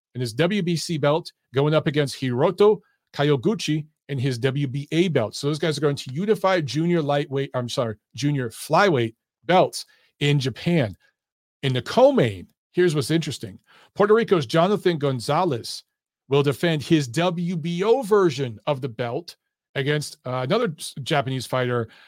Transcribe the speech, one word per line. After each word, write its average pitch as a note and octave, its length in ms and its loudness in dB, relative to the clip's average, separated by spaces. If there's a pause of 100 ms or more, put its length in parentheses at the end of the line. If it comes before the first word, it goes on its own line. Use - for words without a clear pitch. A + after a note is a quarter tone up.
(140)
in B2+ 80 -8
his A#2 100 -4
W F3+ 300 0
B E3+ 140 0
C D#3+ 200 -4
belt D3 340 0 (240)
going D3 200 2
up D3+ 120 2
against C#3+ 340 -2
Hiroto F3+ 600 2 (320)
Kayoguchi D3+ 720 0 (240)
in C#3+ 100 -6
his B2+ 200 -2
W C3+ 280 0
B C#3 260 -8
A F3 160 2
belt. A#2+ 280 0
So - 100 -6
those D3+ 120 -2
guys D#3 180 -2
are C#3+ 60 -6
going C#3+ 140 0
to - 160 -12
unify F#3+ 500 0
junior D#3+ 400 0
lightweight, C#3+ 500 -2
I'm B2 160 -4
sorry, A2+ 280 -4 (180)
junior C3 340 -2
flyweight D3+ 680 2 (300)
belts E3+ 400 2 (360)
in C#3+ 200 2
Japan. B2+ 560 0 (680)
In C3+ 100 0
the B2 100 -2
co-main, F3 640 4 (240)
here's F3+ 240 2
what's D3 160 -2
interesting. C#3 480 -6 (340)
Puerto G#3 200 4
Rico's G3 320 2
Jonathan E3+ 520 2
Gonzalez C#3 840 -2 (440)
will C#3+ 140 2
defend D3+ 400 0
his D3+ 260 2
W E3+ 480 -2
B E3+ 280 -4
O A#3 160 4
version D#3 680 2
of C#3+ 140 -2
the C3+ 80 -6
belt B2 480 -8 (380)
against, D3 500 -2
uh, B2+ 200 -4
another G3+ 340 0
s-, - 240 -12
Japanese C3 440 -2
fighter, B2 420 -2 (200)